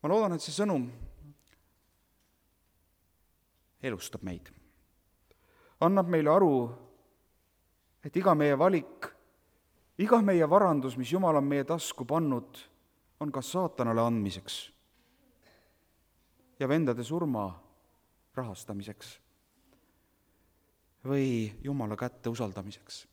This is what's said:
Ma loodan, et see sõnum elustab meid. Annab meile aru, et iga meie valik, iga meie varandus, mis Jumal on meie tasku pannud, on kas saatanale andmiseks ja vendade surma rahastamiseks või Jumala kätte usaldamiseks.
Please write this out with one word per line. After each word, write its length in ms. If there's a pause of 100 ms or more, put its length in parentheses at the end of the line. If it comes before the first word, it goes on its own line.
Ma 80
loodan, 240
et 80
see 120
sõnum 340 (3000)
elustab 400
meid. 240 (1400)
Annab 240
meile 240
aru, 220 (1500)
et 120
iga 200
meie 200
valik, 540 (920)
iga 240
meie 240
varandus, 480
mis 160
Jumal 240
on 80
meie 240
tasku 360
pannud, 520 (640)
on 120
kas 200
saatanale 480
andmiseks 560 (2000)
ja 100
vendade 360
surma 400 (920)
rahastamiseks 800 (1900)
või 460 (100)
Jumala 320
kätte 340
usaldamiseks. 840